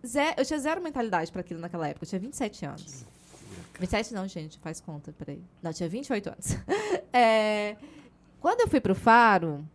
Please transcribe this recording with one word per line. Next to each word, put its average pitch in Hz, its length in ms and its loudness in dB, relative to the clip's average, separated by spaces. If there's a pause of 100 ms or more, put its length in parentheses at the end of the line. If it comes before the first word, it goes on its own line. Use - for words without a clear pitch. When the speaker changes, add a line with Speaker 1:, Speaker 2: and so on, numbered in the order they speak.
Speaker 1:
ze-, 285 300 0
eu 277 80 2
tinha 302 140 -2
zero 311 240 -2
mentalidade 226 500 -2
pra 180 80 -6
aquilo 170 200 -10
naquela 170 280 -6
época. - 160 -10
Eu - 60 -14
tinha 190 100 -4
vinte 254 140 -12
e - 20 -12
sete 208 300 -6
anos. 147 160 -12
Speaker 2:
Que - 160 -18
loucura, - 640 -20 (100)
cara. - 80 -14
Speaker 1:
Vinte 185 80 -4
e - 20 -4
sete 220 220 -2
não, 196 160 -6
gente, 156 300 -12
faz 160 240 -10
conta, 151 360 -14
peraí. 147 240 -12 (200)
Não, 170 80 -6
eu 160 40 -8
tinha 170 140 -4
vinte 240 200 -8
e 277 40 -2
oito 208 160 -4
anos. - 300 -6 (260)
<laughs> 415 300 -4
É, 214 640 4 (640)
quando 453 220 2
eu 453 80 6
fui 269 120 4
pro 190 140 2
Faro 185 800 6